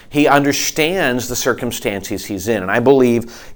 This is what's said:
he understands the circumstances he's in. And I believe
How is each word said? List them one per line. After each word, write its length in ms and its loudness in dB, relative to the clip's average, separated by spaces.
he 180 2
understands 1000 0
the 80 -6
circumstances 920 -4
he's 220 -6
in. 160 0
And 80 -4
I 80 2
believe 760 2